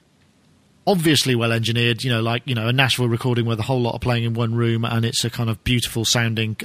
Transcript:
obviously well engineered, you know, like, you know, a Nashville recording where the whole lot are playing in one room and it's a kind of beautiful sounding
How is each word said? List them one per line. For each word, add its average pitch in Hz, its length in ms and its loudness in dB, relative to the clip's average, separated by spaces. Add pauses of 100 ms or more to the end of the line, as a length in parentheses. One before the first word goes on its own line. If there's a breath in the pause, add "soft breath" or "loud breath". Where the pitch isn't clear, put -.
(880 loud breath)
obviously 156 480 4
well 117 160 2
engineered, 117 520 0
you 131 60 -2
know, 113 120 0
like, 117 240 -2
you 127 100 -4
know, 110 120 -2
a 123 60 2
Nashville 127 360 2
recording 120 360 0
where 117 100 -2
the 107 80 -4
whole 131 180 -2
lot 117 120 -2
are 120 60 -6
playing 117 240 0
in 117 100 -2
one 117 220 -2
room 117 280 2
and 117 220 0
it's - 180 -2
a 117 60 0
kind 120 180 -4
of 110 160 -4
beautiful 120 400 0
sounding 113 600 0